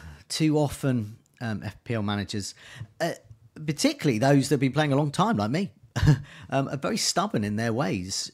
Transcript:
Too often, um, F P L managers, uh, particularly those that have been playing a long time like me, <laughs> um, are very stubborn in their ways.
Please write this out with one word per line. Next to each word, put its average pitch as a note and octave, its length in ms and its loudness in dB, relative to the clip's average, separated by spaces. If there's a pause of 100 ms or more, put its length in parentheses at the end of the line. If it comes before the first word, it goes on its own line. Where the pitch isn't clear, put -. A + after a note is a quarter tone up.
(300)
Too D3+ 280 2
often, B2 600 -2 (220)
um, A2 240 -6
F - 220 -10
P A#2+ 80 -4
L A2 100 -2
managers, G2+ 500 -4 (460)
uh, D#3 120 -2 (440)
particularly D#3 640 0
those C3+ 300 6
that D3+ 60 4
have B2+ 40 2
been C3 140 2
playing D3+ 180 2
a C3+ 60 4
long D3+ 120 2
time F#3+ 280 2
like G#2 140 2
me, F3 200 -2 (240)
<laughs> - 540 2
um, C3+ 180 0
are - 80 -6
very F#3 220 -4
stubborn F3 480 0
in G#2 100 -2
their A2+ 160 0
ways. A2 640 -4